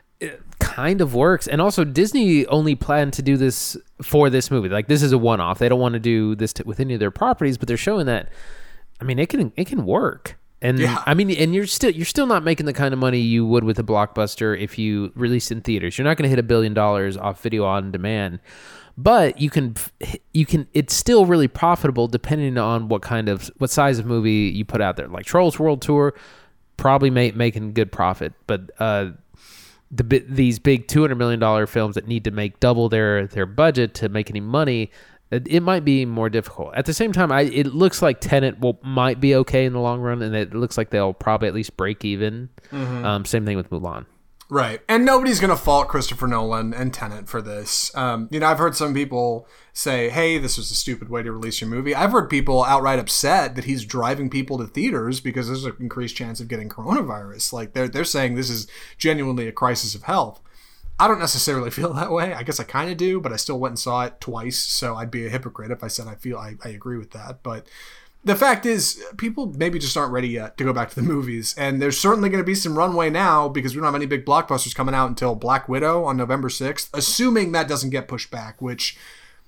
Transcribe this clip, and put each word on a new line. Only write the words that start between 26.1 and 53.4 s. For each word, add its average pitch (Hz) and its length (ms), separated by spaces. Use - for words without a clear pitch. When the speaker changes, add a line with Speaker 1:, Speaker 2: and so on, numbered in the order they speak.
Speaker 1:
probably 135 340
ma-, 123 240
making 110 380
good 110 180
profit, 92 420
but, 95 320
uh, 101 320
the 120 120
bi-, 120 240
these 127 300
big 135 300
two 151 140
hundred 143 140
million 117 240
dollar 107 280
films 107 260
that 104 140
need 113 160
to 110 80
make 104 280
double 117 300
their, 104 380
their 98 180
budget 127 480
to 110 160
make 107 220
any 107 80
money, 120 500
it, 123 180
it 160 140
might 175 240
be 135 180
more 113 260
difficult. 104 440
At 139 120
the 160 80
same 220 200
time, 175 180
I, 139 100
it 139 260
looks 160 340
like 147 180
Tenet 135 400
will, 123 220
might 131 400
be 139 140
okay 131 300
in 127 80
the 123 60
long 120 220
run, 120 220
and 110 120
it 98 200
looks 120 200
like 110 140
they'll 98 240
probably 110 340
at 90 60
least 107 240
break 98 260
even. 107 460
Speaker 2:
Mm-hmm. 123 340
Speaker 1:
Um, 101 200
same 110 200
thing 101 120
with 92 120
Mulan. 85 380
Speaker 2:
Right. 135 380
And 226 160
nobody's 262 380
gonna 185 160
fault 143 320
Christopher 131 360
Nolan 113 480
and 127 200
Tenet 104 340
for 117 140
this. 104 560
Um, 117 340
you 156 80
know, 156 80
I've 156 120
heard 160 180
some 147 160
people 123 520
say, 123 340
"Hey, 165 300
this 131 180
was 113 160
a - 20
stupid 117 360
way 120 120
to 113 120
release 113 260
your 113 100
movie." 135 240
I've 175 200
heard 143 160
people 131 340
outright 135 340
upset 139 580